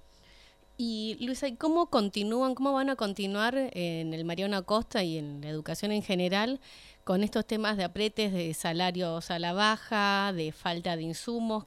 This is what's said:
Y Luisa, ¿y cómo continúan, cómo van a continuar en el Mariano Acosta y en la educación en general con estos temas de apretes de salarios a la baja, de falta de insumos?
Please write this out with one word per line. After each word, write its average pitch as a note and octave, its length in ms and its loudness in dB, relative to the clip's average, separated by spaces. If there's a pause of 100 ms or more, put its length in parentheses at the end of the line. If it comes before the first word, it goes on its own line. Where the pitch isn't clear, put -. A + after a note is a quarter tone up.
(760)
Y A3 500 -4
Luisa, C4 220 -2
¿y A#3+ 80 -6
cómo D#4+ 300 4
continúan, A3+ 680 2
cómo C4+ 180 2
van C4+ 160 2
a C4 80 0
continuar G#3 580 0
en E3+ 580 -2
el E3 120 -4
Mariano F#3+ 320 0
Acosta G#3 460 0
y D#3+ 140 -2
en D3 220 -8
la C#3+ 80 -10
educación D#3+ 460 -4
en G#3 80 2
general G3+ 580 0 (460)
con F#3+ 180 4
estos G#3+ 220 0
temas G#3+ 320 0
de F#3 80 2
apretes G3+ 480 0
de E3+ 200 -2
salarios F3 800 -2
a E3+ 80 -2
la F3 140 -2
baja, G3+ 800 2
de D#3+ 180 -2
falta F3 460 -2
de D#3+ 60 -4
insumos? A3 640 -2